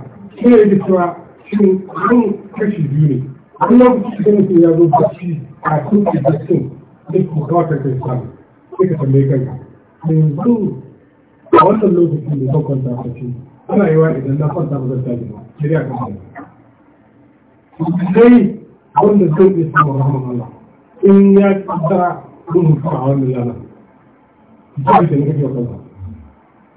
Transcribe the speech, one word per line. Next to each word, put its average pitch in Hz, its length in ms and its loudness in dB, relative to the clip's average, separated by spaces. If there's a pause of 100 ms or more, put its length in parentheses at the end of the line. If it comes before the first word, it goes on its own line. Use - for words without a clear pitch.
(340)
Shi 233 140 0
ne 240 80 8
yake 196 280 4
cewa, 180 300 0 (300)
shi - 160 -8
ne, 185 180 2 (160)
abin 220 440 0 (180)
kashi 202 240 -2
biyu 147 280 0
ne. 127 140 -4 (360)
Wani 240 180 4
lokaci - 440 4
idan 208 140 4
mutum 170 260 2
ya 165 160 6
zo 170 100 4
bacci, 160 540 -2 (220)
a 156 160 -2
kan 202 240 0 (200)
baccin, - 480 -2 (400)
zai 185 160 0
kuma 151 200 -6
kawai 165 200 -2
kan 135 260 -4
hisabi. 120 340 -6 (500)
Sai 185 120 0
ka 160 80 -2
tambayi 135 320 0
kanka, 131 240 -4 (560)
Yanzu 160 720 0 (800)
a - 60 4
wannan 202 300 2
lokacin 147 500 -2
da 135 80 -2
zan 151 100 0
kwanta 127 260 -4
bacci, 123 440 -10 (340)
ana 190 220 0
yi 156 80 2
wa 156 200 2
idan 135 200 -6
na 151 100 -2
kwanta 147 320 -4
ba 123 80 -8
zan 123 160 -6
tashi 120 280 -8
ba, - 80 -16 (200)
sai 147 100 -4
dai 156 120 -2
a - 60 -8
kan 113 300 -10 (2000)
sai 233 460 6 (440)
wanda 202 220 4 (120)
zai 190 160 6
iya 165 200 -2
samun 143 260 0
rahman 135 320 -2
Allah. 123 160 -8 (560)
In 196 340 6
ya 196 160 4 (140)
kaddara 180 560 -2 (300)
mun 175 120 2
mutu 147 220 0
a - 120 -4 (100)
wannan 131 260 -2
rana. 120 200 -6 (1200)
Ba 175 220 -2
ka 143 160 0
ne 143 100 0
kake 139 180 -2
wa 127 100 -4
kanka. 117 240 -8 (1000)